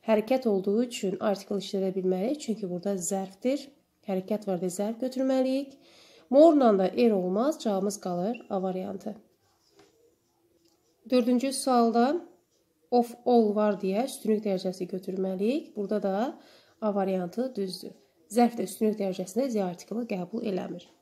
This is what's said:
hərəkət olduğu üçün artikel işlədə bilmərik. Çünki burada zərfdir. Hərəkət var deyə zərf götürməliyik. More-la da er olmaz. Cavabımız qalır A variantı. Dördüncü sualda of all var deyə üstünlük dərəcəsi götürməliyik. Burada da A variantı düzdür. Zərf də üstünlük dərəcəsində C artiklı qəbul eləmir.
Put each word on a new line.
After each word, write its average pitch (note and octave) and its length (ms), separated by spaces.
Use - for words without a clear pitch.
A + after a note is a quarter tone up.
hərəkət A3+ 480
olduğu G3+ 320
üçün G#3 360
artikel G3 440
işlədə F#3+ 320
bilmərik. F#3+ 480
Çünki G3+ 260
burada F#3 300
zərfdir. G3 640
Hərəkət G3+ 420
var F#3 100
deyə F3+ 140
zərf G#3+ 260
götürməliyik. C4 800
More-la C#4+ 480
da F#3+ 100
er A#3 280
olmaz. G#3 480
Cavabımız G3+ 380
qalır F#3 480
A G3 120
variantı. F#3+ 540
Dördüncü B3+ 440
sualda B3 680
of A#3+ 220
all A3 300
var G#3 240
deyə G3 300
üstünlük G#3+ 360
dərəcəsi F#3 460
götürməliyik. F#3+ 840
Burada G3+ 280
da G#3 360
A G#3 140
variantı F#3+ 600
düzdür. F#3+ 380
Zərf A#3 240
də G#3+ 100
üstünlük G#3+ 320
dərəcəsində F#3+ 540
C G3+ 100
artiklı F#3 460
qəbul F#3 400
eləmir. F#3 400